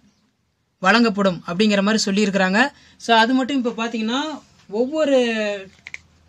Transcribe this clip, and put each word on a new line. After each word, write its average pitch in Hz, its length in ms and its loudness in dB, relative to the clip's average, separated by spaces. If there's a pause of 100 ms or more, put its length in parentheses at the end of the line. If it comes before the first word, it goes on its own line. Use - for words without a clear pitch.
(880)
வழங்கப்படும் 196 640 2
அப்படிங்கிற 202 400 2
மாதிரி 214 180 0
சொல்லியிருக்கிறாங்க. 196 560 0 (340)
So 226 200 2
அது 226 180 4
மட்டும் 262 260 -2
இப்ப 233 200 -4
பாத்தீங்கன்னா 226 400 -4 (600)
ஒவ்வொரு 277 380 0 (1120)